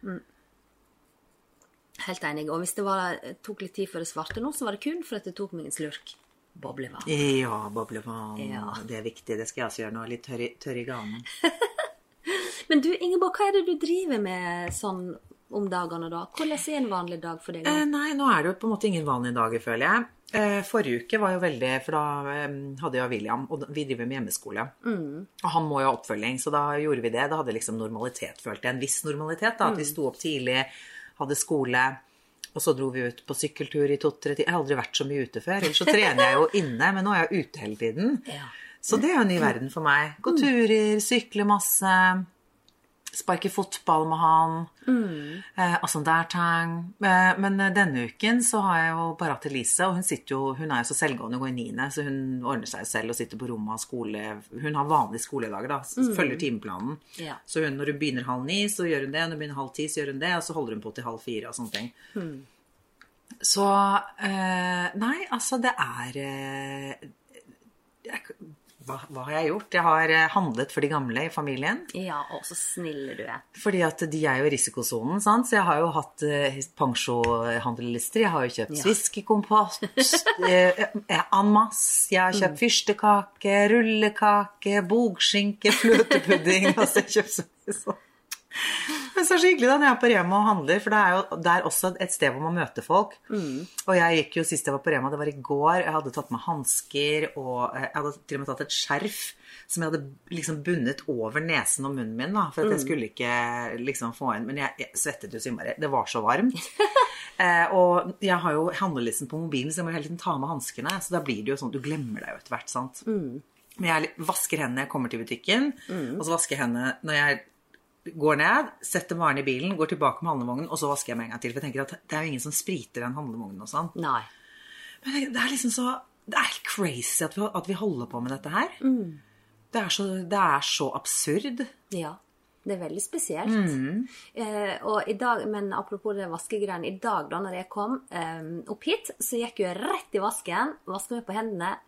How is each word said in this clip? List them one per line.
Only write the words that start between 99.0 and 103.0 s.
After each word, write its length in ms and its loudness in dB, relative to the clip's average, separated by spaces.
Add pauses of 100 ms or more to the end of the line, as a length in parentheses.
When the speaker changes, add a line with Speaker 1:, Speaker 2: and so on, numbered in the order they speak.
Speaker 2:
som 160 -4
jeg 80 -2
hadde 100 -2 (300)
liksom 320 -4
bundet 440 -2
over 320 -2
nesen 480 -2
og 80 -4
munnen 220 -6
min 180 -4
da, 160 0
for 140 0
at 80 2
jeg 60 0
Speaker 1:
Mm. 40 -4
Speaker 2:
skulle 260 -2